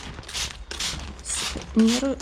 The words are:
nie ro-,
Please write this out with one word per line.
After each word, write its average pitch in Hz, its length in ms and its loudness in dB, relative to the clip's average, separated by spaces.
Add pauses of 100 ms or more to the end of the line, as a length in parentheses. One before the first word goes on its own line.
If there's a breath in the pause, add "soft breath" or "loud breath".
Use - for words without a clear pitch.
(1800)
nie 226 240 8
ro-, 269 220 2